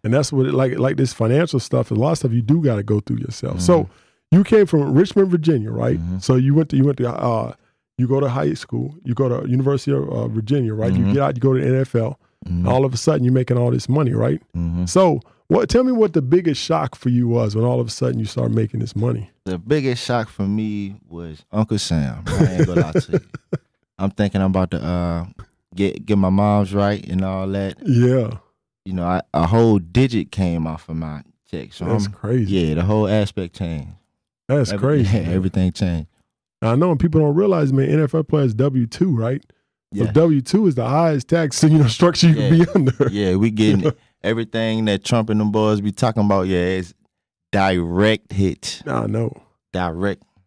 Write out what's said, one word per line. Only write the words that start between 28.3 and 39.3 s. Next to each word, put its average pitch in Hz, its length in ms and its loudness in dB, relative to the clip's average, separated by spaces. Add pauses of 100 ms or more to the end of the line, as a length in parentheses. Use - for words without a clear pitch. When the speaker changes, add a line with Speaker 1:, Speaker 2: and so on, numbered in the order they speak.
Speaker 2:
You 92 80 -8
know, 90 100 -4
I, 87 160 -2 (140)
a 80 120 2
whole 110 320 4
digit 104 540 0
came 85 340 -2
off 80 220 -10
of 80 80 -8
my 76 260 -10 (280)
check. - 240 -12
So - 100 -10
Speaker 1:
That's 107 220 -2
Speaker 2:
I'm, 101 60 -8
Speaker 1:
crazy. 107 440 -2
Speaker 2:
yeah, 82 200 0
the 85 60 0
whole 107 260 2
aspect 98 480 -2
changed. 82 340 -8 (580)
Speaker 1:
That's 127 240 0
Speaker 2:
Every-, 127 320 0
Speaker 1:
crazy, 95 60 2
Speaker 2:
<laughs> 104 80 2
yeah, 85 60 -4
Speaker 1:
man. 85 100 -2
Speaker 2:
everything 92 380 0
changed. 85 340 -4 (560)
Speaker 1:
I 113 140 2
know, 175 140 2
and 156 100 0
people 160 200 2
don't 147 140 2
realize, 170 380 2
man, 135 160 2
N 151 140 2
F 143 120 -2
L 160 80 0
players 139 320 0
W 131 320 0
two, 175 300 -2
right? 120 260 -4 (520)